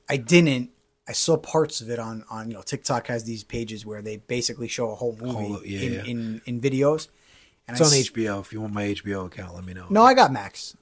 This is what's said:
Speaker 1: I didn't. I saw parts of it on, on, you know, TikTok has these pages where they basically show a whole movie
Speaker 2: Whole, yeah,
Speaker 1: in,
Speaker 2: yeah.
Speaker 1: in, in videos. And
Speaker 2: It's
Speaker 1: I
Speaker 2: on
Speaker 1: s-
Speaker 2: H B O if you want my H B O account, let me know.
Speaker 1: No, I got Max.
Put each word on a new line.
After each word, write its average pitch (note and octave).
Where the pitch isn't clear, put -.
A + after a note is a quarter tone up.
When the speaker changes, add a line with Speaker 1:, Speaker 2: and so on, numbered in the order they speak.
Speaker 1:
I C#3+
didn't. C3+
I -
saw -
parts D#3
of A2+
it A#2
on, A2+
on, A2
you G#2+
know, -
TikTok -
has A#2
these A2+
pages A2
where G#2+
they G#2+
basically A#2
show A2+
a G#2
whole A#2
movie A#2+
Speaker 2:
Whole, G#2
yeah, G2
Speaker 1:
in, B2
Speaker 2:
yeah. G2
Speaker 1:
in, A2+
in A#2+
videos. C#3
And A#2+
Speaker 2:
It's B2
Speaker 1:
I D#3
Speaker 2:
on D3
Speaker 1:
s- C#3
Speaker 2:
H B2
B A2
O G2+
if G2
you A2
want G#2+
my G#2
H G2+
B G2+
O F#2+
account, F2+
let F#2
me F2+
know. F#2
Speaker 1:
No, G#3
I B3+
got B3
Max. G2+